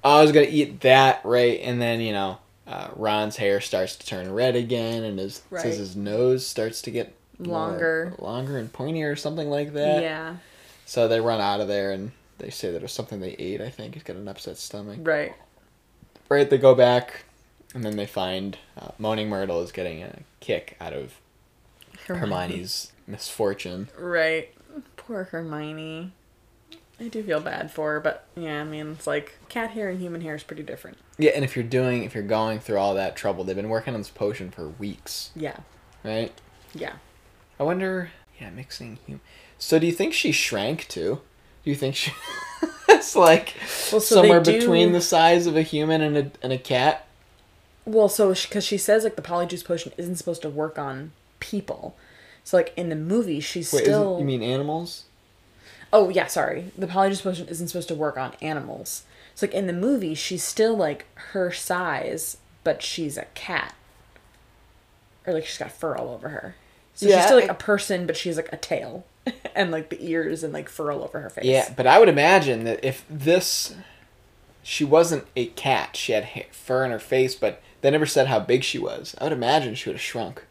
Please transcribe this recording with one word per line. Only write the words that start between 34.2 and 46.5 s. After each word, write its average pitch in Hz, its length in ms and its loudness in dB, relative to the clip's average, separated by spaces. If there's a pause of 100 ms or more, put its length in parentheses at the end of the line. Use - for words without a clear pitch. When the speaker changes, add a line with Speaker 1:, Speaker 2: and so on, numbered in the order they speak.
Speaker 1:
for 80 180 -12
weeks. - 640 -10
Speaker 2:
Yeah. 156 220 -8 (480)
Speaker 1:
Right? 110 280 -6 (420)
Speaker 2:
Yeah. - 200 -10 (640)
Speaker 1:
I 139 40 -2
wonder, 185 480 -2 (300)
yeah, 110 100 -14
mixing 117 560 -16
hum-, - 140 -14 (380)
so - 200 2
do 160 80 4
you 165 60 2
think 202 220 -2
she - 180 0
shrank, 117 560 -2
too? 92 320 -4 (440)
Do 151 60 -2
you 143 60 0
think 135 180 -2
she - 160 -4 (420)
<laughs> - 360 -6
it's - 260 8
like, 165 400 6 (380)
Speaker 2:
Well, 220 80 4
so 214 160 4
they 175 120 10
Speaker 1:
somewhere 170 140 10
Speaker 2:
do 175 160 6
Speaker 1:
between 175 340 6
the 175 100 4
size 170 440 6
of 156 100 0
a 160 60 4
human 156 400 0
and 147 140 0
a, 139 140 0 (120)
and 127 120 -2